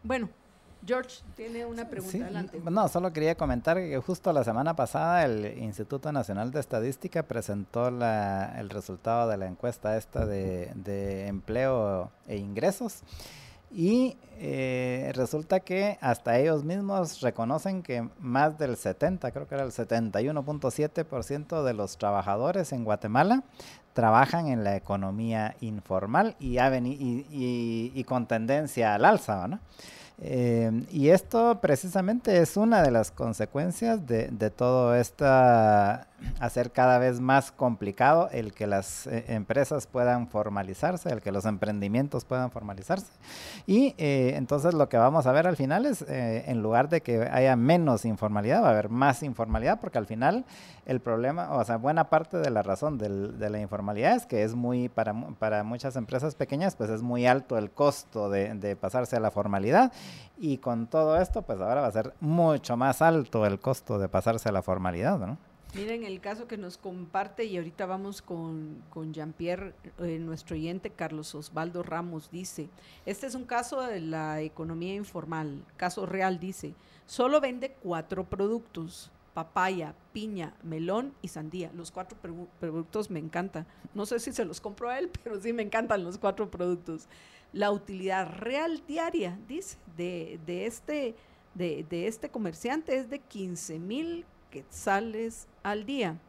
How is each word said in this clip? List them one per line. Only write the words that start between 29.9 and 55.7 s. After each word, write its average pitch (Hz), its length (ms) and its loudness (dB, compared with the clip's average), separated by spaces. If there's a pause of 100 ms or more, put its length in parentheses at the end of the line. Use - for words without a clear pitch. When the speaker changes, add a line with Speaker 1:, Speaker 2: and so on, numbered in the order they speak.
Speaker 2:
Eh, 120 720 0
y 143 180 4
esto 226 520 6
precisamente 185 800 2
es 165 180 4
una 214 260 6
de 139 80 8
las 113 200 4
consecuencias 156 960 -2
de, 113 220 2
de 107 220 0
todo 123 440 4
esta, 117 1120 6 (320)
hacer 123 320 0
cada 127 280 6
vez 123 200 4
más 131 320 4
complicado 127 800 4
el 110 220 -4
que 107 160 -4
las, 98 400 -2
eh, 117 200 -2
empresas 123 600 0
puedan 123 400 2
formalizarse, 104 800 -2
el 117 140 -4
que 101 100 -4
los 98 120 0
emprendimientos 107 800 0
puedan 127 280 -4
formalizarse. 104 580 -6 (560)
Y, 247 320 6
eh, 139 380 4
entonces 147 380 2
lo 147 140 4
que 123 80 2
vamos 131 300 6
a 127 60 6
ver 165 160 6
al 170 80 2
final 160 300 2
es, 233 160 -2
eh, 123 440 -2
en 117 160 0
lugar 117 260 4
de 165 120 2
que 117 220 2
haya 131 340 6
menos 139 480 6
informalidad, 107 580 2
va 170 60 6
a 120 40 8
haber 107 180 4
más 127 340 2
informalidad, 117 560 0
porque 170 180 -4
al 104 80 -2
final 151 380 2 (400)
el 127 160 -2
problema, 139 560 -2
o 117 80 2
sea, 113 140 -2
buena 151 320 2
parte 160 260 2
de 151 140 0
la 107 120 2
razón 127 340 0
del, 107 440 -4
de 104 100 -2
la 107 100 -4
informalidad 104 540 0
es 247 120 -2
que 107 180 2
es 113 100 0
muy, 123 340 0
para 107 240 -2
mu-, 110 220 -8
para 107 300 0
muchas 120 320 -6